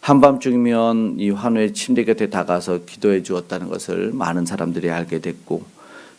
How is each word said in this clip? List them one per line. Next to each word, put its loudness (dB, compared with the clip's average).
한밤중이면 4
이 0
환우의 0
침대 0
곁에 0
다가서 -2
기도해 0
주었다는 -6
것을 -4
많은 -2
사람들이 -4
알게 -4
됐고, -8